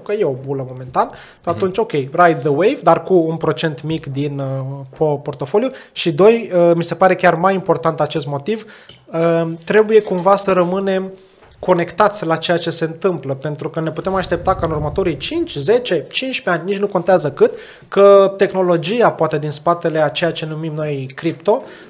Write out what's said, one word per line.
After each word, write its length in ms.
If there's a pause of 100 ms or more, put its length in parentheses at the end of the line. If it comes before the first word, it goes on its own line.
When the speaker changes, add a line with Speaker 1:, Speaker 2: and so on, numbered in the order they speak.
Speaker 1:
că 80
e 100
o 100 (120)
bulă 260
momentan, 400
Speaker 2:
Mhm. 380
Speaker 1:
atunci, 280
ok, 140
ride 500
the 80
wave, 340
dar 200
cu 100
un 240
procent 460
mic 220
din, 340
uh, 60 (520)
po-, 260
portofoliu. 480 (200)
Și 200
doi, 440
uh, 200
mi 80
se 120
pare 200
chiar 200
mai 180
important 480
acest 260
motiv, 380 (400)
uh, 420 (180)
trebuie 360
cumva 340
să 160
rămânem 600 (480)
conectați 680
la 100
ceea 220
ce 120
se 160
întâmplă, 480
pentru 360
că 100
ne 120
putem 220
aștepta 420
ca 100
în 60
următorii 460
cinci, 380
zece, 560
cincisprezece 380
ani, 220
nici 80
nu 80
contează 440
cât, 220 (340)
că 500
tehnologia, 760
poate, 260
din 140
spatele 520
a 60
ceea 220
ce 140
numim 280
noi 420
cripto, 480 (260)